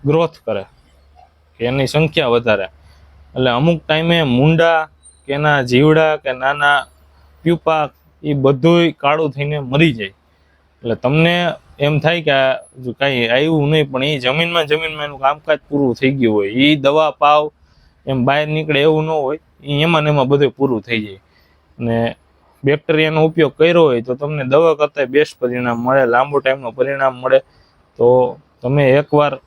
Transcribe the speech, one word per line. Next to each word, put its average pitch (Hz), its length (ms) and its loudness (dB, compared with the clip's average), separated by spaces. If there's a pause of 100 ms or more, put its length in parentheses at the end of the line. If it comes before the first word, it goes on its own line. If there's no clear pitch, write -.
ગ્રોથ 156 420 0
કરે, 101 180 -4 (960)
કે - 60 -6
એની 131 280 -2
સંખ્યા 151 420 0
વધારે. 107 320 0 (680)
એટલે 127 160 0
અમુક 156 320 -2
ટાઈમે 165 400 0
મુંડા 156 640 2 (400)
કે 139 60 -6
એના 147 300 0
જીવડા 156 540 2
કે 135 160 -6
નાના 143 540 0 (560)
પ્યુપા, 160 400 -2 (400)
ઈ 151 100 -4
બધુંય 143 680 2
કાળું 151 300 0
થઈને 143 280 -6
મરી 139 340 2
જાય. 101 200 -10 (680)
એટલે 117 120 -4
તમને 156 400 0 (440)
એમ 147 200 0
થાય 165 220 -2
કે 151 100 -2
આ 135 260 0 (240)
જો 123 120 -8
કાંઈ 131 360 -2
આવ્યું 147 400 0
નહીં, 156 220 2
પણ 131 120 -4
ઈ 147 160 -2
જમીનમાં, 160 460 -2
જમીનમાં 156 400 -4
એનું 143 140 -12
કામકાજ 147 400 -2 (100)
પૂરું 139 260 0
થઈ 135 160 0
ગયું 123 220 0
હોય. 101 160 0
ઈ 139 260 2
દવા 147 360 0
પાવ, 151 320 2 (600)
એમ 131 200 -2
બહાર 151 220 0
નીકળે 156 340 -2
એવું 156 240 2
ન 160 40 -6
હોય, 151 300 -4 (220)
ઈ 143 240 -4
એમાં 165 180 2
ને 151 60 0
એમાં 143 220 2
બધું 143 200 2
પૂરું 131 300 -2
થઈ 113 240 -4
જાય. 98 160 -18 (560)
અને 117 200 -2 (680)
બેક્ટેરિયાનો 156 640 0
ઉપયોગ 160 320 0
કર્યો 170 280 4
હોય 120 160 2
તો 127 140 -4
તમને 147 300 -6
દવા 156 300 2
કરતાં 147 380 -2
બેસ્ટ 147 260 0
પરિણામ 123 460 -2
મળે, 131 200 2
લાંબો 135 340 0
ટાઈમનો 131 320 -4
પરિણામ 135 500 -2
મળે. 131 180 2 (600)
તો 117 80 4 (540)
તમે 139 220 0 (140)
એકવાર 147 360 0 (140)